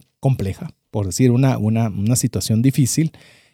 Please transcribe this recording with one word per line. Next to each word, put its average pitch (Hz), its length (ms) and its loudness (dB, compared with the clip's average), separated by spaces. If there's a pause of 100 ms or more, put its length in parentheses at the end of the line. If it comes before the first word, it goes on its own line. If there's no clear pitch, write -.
(200)
compleja, 107 520 -2 (200)
por 104 140 -4
decir 123 260 2
una, 127 260 2
una, 113 300 0
una 101 300 -2
situación 113 440 -2
difícil, 139 520 0 (400)